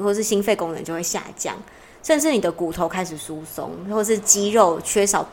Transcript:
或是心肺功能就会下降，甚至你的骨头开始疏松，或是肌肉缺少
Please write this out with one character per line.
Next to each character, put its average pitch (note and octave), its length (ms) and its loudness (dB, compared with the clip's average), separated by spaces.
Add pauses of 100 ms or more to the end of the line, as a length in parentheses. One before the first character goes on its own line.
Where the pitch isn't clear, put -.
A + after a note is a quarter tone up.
或 G3+ 120 2
是 G#3+ 100 -2
心 G#3 180 2
肺 G#3 140 2
功 E3+ 160 -4
能 C#3+ 100 -8
就 E3 120 -8
会 E3+ 100 -4
下 F3 180 -4 (140)
降， - 180 -6 (500)
甚 D#4 140 4
至 D4+ 140 2
你 A#3+ 80 4
的 F3+ 100 2
骨 E3+ 220 -4
头 E3+ 160 -2
开 F#3 160 -2
始 E3 140 -8
疏 D#3 260 -10 (100)
松， D3+ 160 -8 (220)
或 G#3+ 100 0
是 G#3+ 160 2
肌 G3+ 360 2
肉 F3+ 280 6
缺 G3+ 240 2
少 F#3 280 0